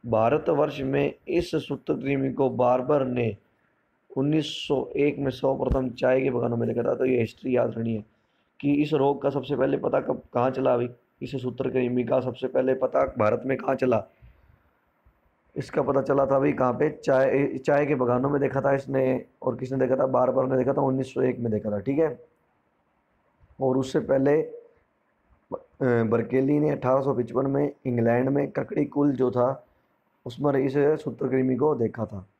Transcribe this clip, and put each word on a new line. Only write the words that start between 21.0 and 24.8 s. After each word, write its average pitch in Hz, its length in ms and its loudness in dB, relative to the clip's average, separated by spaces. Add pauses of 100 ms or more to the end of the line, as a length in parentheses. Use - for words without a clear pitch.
सौ 127 80 0
एक 127 160 0
में 117 140 -2
देखा 107 180 -2
था, 104 80 -2
ठीक 135 200 -2
है। 156 200 0 (1400)
और 131 180 2
उससे 135 220 -2
पहले, 139 420 2
अ, - 80 -6 (1300)